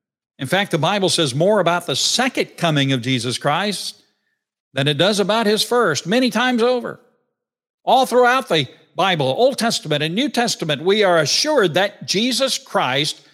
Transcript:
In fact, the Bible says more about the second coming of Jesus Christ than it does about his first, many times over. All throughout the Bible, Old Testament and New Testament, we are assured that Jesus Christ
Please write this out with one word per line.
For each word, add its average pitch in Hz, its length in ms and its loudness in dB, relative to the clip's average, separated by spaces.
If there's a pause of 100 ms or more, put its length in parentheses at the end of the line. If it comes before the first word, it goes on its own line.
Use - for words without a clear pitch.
(380)
In 139 100 -10
fact, 190 240 -2
the 165 60 0
Bible 185 320 0
says 147 240 0
more 190 260 2
about 170 260 0
the 139 100 -2
second - 600 -2
coming 143 340 0
of 131 100 0
Jesus 120 360 -2
Christ 175 680 -4 (680)
than 139 140 0
it 147 100 0
does 185 220 2
about 208 260 0
his 214 180 2
first, 208 440 0
many 240 220 2
times 240 340 0
over. 240 360 -2 (840)
All 247 220 4
throughout 247 420 2
the 160 200 0 (280)
Bible, 170 300 0
Old 226 320 2
Testament 156 440 -2
and 160 140 -4
New 262 140 -2
Testament, 170 520 -4
we 202 220 2
are 175 160 4
assured 196 540 0
that 185 340 -2
Jesus 240 500 -2
Christ 147 640 -2 (120)